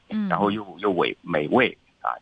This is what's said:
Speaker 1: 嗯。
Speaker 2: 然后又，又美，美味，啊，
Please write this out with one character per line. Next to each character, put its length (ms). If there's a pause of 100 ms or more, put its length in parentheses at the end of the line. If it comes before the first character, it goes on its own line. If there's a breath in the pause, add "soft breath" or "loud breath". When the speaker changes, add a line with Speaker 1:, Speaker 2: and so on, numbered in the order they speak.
Speaker 1:
嗯。 200
Speaker 2:
然 80
后 140
又， 280
又 140
美， 280
美 260
味， 280 (260)
啊， 200